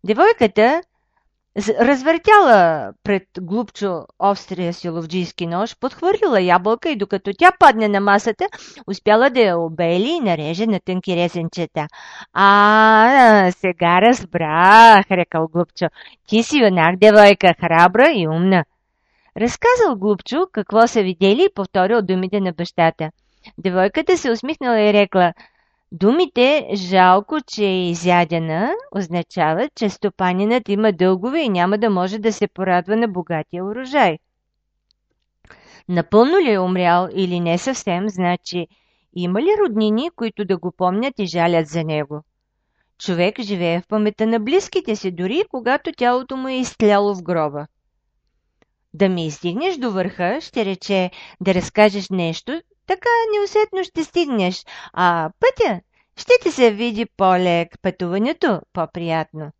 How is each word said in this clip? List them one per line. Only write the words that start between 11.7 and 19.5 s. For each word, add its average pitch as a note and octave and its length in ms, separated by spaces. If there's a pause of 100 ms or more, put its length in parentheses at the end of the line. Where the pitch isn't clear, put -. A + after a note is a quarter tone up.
„А, G#3+ 1160
сега F3 500
разбрах“, G3 1080
рекал E3 360
Глупчо. E3+ 380 (420)
„Ти A3+ 160
си D4 200
юнак, F3+ 360
девойка, G3+ 600
храбра F#3 560
и E3+ 120
умна.“ E3+ 380 (720)
Разказал G4 580